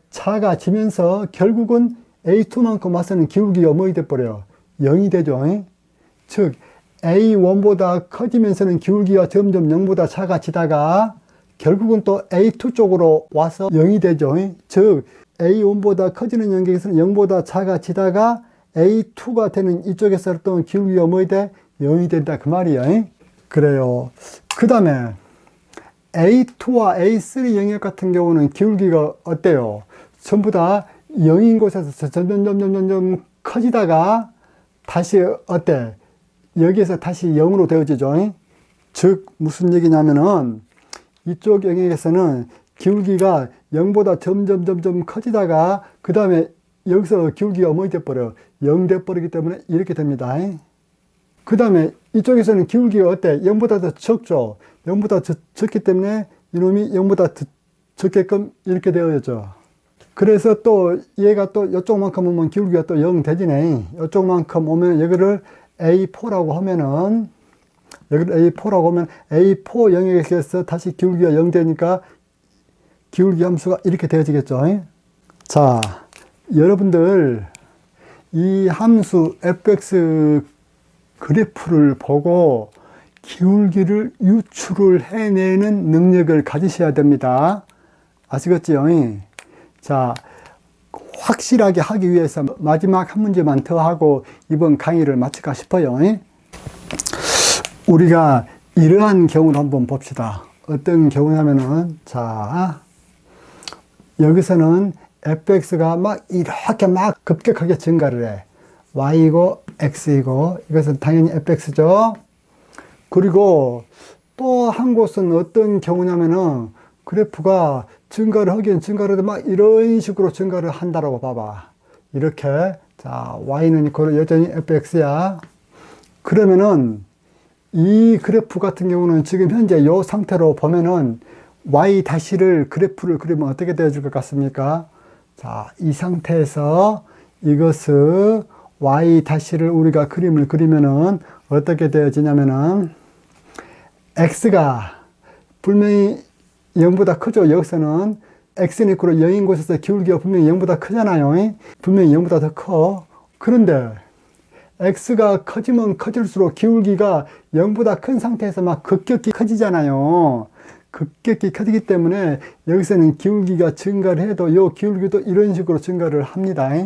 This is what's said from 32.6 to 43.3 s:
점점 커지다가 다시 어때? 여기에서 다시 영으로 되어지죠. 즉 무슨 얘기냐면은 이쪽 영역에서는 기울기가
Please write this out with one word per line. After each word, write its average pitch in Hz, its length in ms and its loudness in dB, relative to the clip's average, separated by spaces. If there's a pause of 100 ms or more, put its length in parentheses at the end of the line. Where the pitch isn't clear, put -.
점점 185 520 -2 (180)
커지다가 220 880 0 (560)
다시 175 360 0 (240)
어때? 147 480 -2 (640)
여기에서 180 400 2
다시 175 300 -6
영으로 165 400 2
되어지죠. 156 680 0 (580)
즉 190 340 2 (100)
무슨 170 360 -2
얘기냐면은 156 920 2 (600)
이쪽 190 400 0
영역에서는 170 840 0 (300)
기울기가 185 720 0 (240)